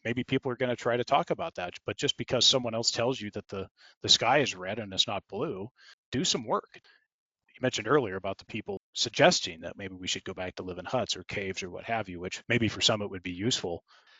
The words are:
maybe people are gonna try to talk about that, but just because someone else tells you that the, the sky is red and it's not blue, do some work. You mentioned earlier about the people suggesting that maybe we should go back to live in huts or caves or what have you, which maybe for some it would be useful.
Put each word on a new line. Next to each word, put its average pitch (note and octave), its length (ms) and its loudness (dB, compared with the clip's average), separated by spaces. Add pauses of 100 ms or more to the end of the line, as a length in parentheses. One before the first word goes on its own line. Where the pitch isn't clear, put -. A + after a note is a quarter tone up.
maybe A#2+ 200 0
people C3 260 0
are A#2+ 60 -2
gonna B2 200 0
try A#2+ 200 0
to A#2+ 80 2
talk E3 260 2
about A2 260 -2
that, F2+ 180 -6 (100)
but G#2 120 -4
just - 200 0
because B2 300 2
someone A#2+ 280 4
else A#2 160 0
tells A#2+ 300 0
you G#2 120 -8
that - 160 -10
the, F#2+ 200 -6 (340)
the G#2+ 60 -4
sky B2 300 6
is G#2 160 2
red F#2 240 -6
and G2+ 140 -8
it's F#2 140 2
not G2+ 220 -6
blue, G2+ 400 -6 (420)
do D3 140 -2
some B2+ 200 0
work. - 360 -4 (760)
You - 60 -16
mentioned A#2 260 0
earlier A2+ 300 2
about G2 220 -4
the - 80 -20
people G#2 340 -6 (140)
suggesting A#2 680 4
that F2 160 -10
maybe F#2+ 180 -10
we F2+ 140 -8
should - 160 -4
go F#2+ 100 -8
back F#2 220 -6
to F#2+ 60 -10
live F2+ 160 -8
in F2+ 80 -10
huts A#2 300 0
or F#2 80 -12
caves - 380 -6
or F2+ 80 -8
what F2+ 140 -12
have A2 240 -2
you, F2 100 -8
which F2+ 300 -8
maybe A#2 200 4
for F#2+ 120 -2
some G#2+ 220 4
it G2 80 -4
would F#2 120 -8
be F2+ 100 -6
useful. F2+ 520 -2 (360)